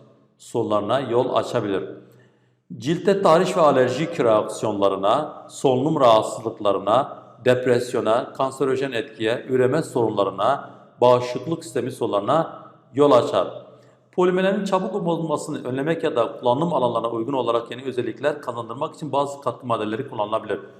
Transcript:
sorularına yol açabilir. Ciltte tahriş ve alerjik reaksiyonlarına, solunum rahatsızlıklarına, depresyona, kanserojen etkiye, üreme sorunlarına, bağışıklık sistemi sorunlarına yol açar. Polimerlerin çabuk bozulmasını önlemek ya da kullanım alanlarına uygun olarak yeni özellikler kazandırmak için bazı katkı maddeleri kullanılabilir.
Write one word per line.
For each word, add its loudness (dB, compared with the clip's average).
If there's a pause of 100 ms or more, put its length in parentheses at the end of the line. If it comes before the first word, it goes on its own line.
(380)
sorularına -2
yol -2
açabilir. -2 (920)
Ciltte 0
tahriş 4
ve 0
alerjik 2
reaksiyonlarına, 0
solunum 0
rahatsızlıklarına, 2 (200)
depresyona, 0
kanserojen -2
etkiye, -4
üreme 2
sorunlarına, 0 (300)
bağışıklık 2
sistemi -6
sorunlarına -2 (320)
yol 6
açar. 2 (480)
Polimerlerin 2
çabuk -2
bozulmasını -4
önlemek -2
ya -2
da 0
kullanım 0
alanlarına 0
uygun -4
olarak 0
yeni -12
özellikler -4
kazandırmak -8
için -8
bazı -2
katkı -6
maddeleri -4
kullanılabilir. -4 (200)